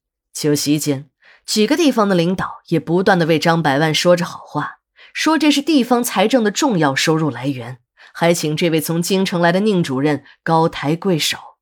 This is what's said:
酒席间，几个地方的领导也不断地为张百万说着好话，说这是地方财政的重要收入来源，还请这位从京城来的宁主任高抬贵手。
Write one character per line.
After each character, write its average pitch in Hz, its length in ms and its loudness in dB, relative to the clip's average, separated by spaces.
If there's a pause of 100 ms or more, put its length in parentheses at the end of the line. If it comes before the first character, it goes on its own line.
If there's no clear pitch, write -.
(340)
酒 147 220 -2
席 147 240 0
间， 143 300 -4 (360)
几 214 220 2
个 311 80 2
地 339 160 2
方 214 160 0
的 196 80 2
领 175 180 0
导 - 340 -8
也 160 120 0
不 175 240 -2
断 190 160 4
地 165 60 2
为 160 120 2
张 165 240 0
百 143 180 0
万 156 140 0
说 175 220 2
着 175 80 0
好 - 160 -12
话， - 400 -10 (340)
说 311 240 0
这 294 140 2
是 277 100 0
地 277 220 2
方 240 180 0
财 208 240 0
政 233 160 2
的 208 80 0
重 214 300 0
要 139 160 2
收 160 220 0
入 156 120 0
来 123 180 -6
源， 127 320 -8 (340)
还 170 200 2
请 156 220 -4
这 170 140 0
位 160 100 0
从 170 220 -2
京 190 240 0
城 180 160 -2
来 170 100 4
的 185 80 0
宁 202 240 2
主 135 160 -4
任 143 240 0 (180)
高 165 280 2
抬 156 260 -4
贵 175 240 0
手。 - 180 -4 (240)